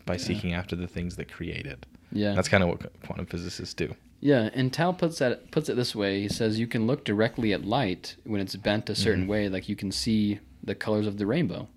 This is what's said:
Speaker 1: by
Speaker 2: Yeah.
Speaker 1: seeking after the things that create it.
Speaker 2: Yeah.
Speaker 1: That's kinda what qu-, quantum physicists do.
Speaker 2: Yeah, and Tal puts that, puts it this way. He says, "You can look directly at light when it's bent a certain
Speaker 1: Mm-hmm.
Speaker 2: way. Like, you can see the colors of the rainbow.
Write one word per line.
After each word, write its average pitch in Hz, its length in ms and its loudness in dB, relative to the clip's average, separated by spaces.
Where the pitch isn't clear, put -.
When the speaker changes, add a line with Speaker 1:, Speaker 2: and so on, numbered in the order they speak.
Speaker 1:
by 90 80 0
Speaker 2:
Yeah. - 60 -4
Speaker 1:
seeking 104 340 -2
after 90 220 -4
the 90 100 -4
things 87 300 -6
that - 120 -10
create 82 380 -8
it. - 180 -12
Speaker 2:
Yeah. 104 220 2
Speaker 1:
That's 95 140 2
kinda 95 200 6
what 87 100 0
qu-, - 100 -10
quantum - 220 -8
physicists 90 480 -8
do. - 220 -4
Speaker 2:
Yeah, 123 340 4
and 131 180 2
Tal 175 220 2
puts 170 240 -2
that, 123 320 0
puts - 180 0
it 117 60 0
this 120 220 0
way. 101 260 2
He 104 60 0
says, 110 320 0
"You 117 80 0
can 113 180 0
look 135 180 0
directly 110 480 2
at 78 120 0
light 104 580 0
when 104 180 -2
it's 98 140 -4
bent 104 340 0
a 107 60 0
certain 101 280 4
Speaker 1:
Mm-hmm. 95 100 0
Speaker 2:
way. 104 160 2
Like, 95 200 -4
you 104 60 0
can 98 160 -4
see 104 480 2
the 98 140 -4
colors 107 320 2
of 101 100 -4
the 104 80 2
rainbow. 117 400 0